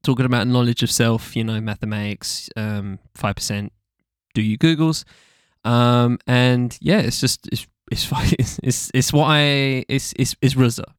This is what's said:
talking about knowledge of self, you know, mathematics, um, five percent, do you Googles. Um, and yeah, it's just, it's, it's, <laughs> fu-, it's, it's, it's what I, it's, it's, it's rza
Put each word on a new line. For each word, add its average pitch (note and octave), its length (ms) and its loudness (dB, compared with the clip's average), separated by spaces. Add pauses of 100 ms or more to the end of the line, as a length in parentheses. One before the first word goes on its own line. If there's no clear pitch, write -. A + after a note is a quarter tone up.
talking B2+ 220 2
about B2 200 0
knowledge A#2+ 380 2
of - 80 -2
self, A#2 420 0
you A2+ 80 -4
know, A2 180 -4
mathematics, G#2 920 -6
um, G2+ 460 -6 (160)
five G2+ 180 -4
percent, G#2 380 -6 (640)
do G#2+ 80 0
you A2 140 0
Googles. D#3+ 480 2 (600)
Um, A#2+ 640 4
and B2 540 2
yeah, F#3+ 200 2
it's - 180 -2
just, - 320 -2
it's, - 160 -6 (240)
it's, - 140 -4
<laughs> - 60 -8
fu-, - 280 2
it's, - 240 -2
it's, - 320 -4
it's - 180 0
what D3+ 140 4
I, C#3+ 640 2
it's, - 280 -4
it's, - 240 -2
it's C3+ 140 2
rza B2 300 2 (140)